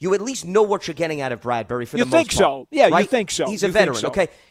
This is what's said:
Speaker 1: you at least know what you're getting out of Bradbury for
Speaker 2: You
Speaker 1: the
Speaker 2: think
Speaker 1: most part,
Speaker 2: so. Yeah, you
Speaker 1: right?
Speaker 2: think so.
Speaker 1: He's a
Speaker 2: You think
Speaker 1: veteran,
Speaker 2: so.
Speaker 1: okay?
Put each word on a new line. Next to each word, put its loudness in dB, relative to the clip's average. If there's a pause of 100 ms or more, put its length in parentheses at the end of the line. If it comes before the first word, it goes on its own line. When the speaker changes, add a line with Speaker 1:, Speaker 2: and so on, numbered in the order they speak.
Speaker 1:
you -2
at 2
least -8
know 2
what 0
you're -10
getting -4
out -4
of -6
Bradbury -4
for -10
Speaker 2:
You 2
Speaker 1:
the -8
Speaker 2:
think 2
Speaker 1:
most 0
part, 2
Speaker 2:
so. -20
Yeah, 6
you 4
Speaker 1:
right? 2
Speaker 2:
think -2
so. -2
Speaker 1:
He's -4
a 0
Speaker 2:
You -4
think 4
Speaker 1:
veteran, -2
Speaker 2:
so. -2
Speaker 1:
okay? 0 (240)